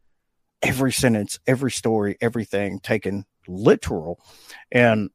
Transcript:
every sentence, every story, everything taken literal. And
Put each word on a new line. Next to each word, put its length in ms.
every 300
sentence, 560
every 240
story, 500
everything 580
taken 460
literal. 720
And 440